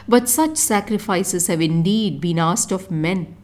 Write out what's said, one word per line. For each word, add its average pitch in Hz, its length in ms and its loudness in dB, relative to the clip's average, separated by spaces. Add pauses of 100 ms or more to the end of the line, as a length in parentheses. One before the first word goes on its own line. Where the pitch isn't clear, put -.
(140)
but 247 240 4
such 311 180 2 (160)
sacrifices 202 800 -2
have 165 180 0
indeed 170 560 2
been 170 240 0
asked - 280 -2
of 190 120 -10 (160)
men 180 160 -2 (220)